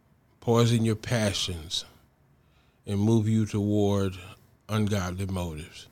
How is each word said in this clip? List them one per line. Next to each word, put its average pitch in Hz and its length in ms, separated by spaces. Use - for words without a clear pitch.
poison 117 440
your 110 120
passions, 95 880
and 101 120
move 110 300
you 110 180
toward 101 680
ungodly 98 580
motives. 87 640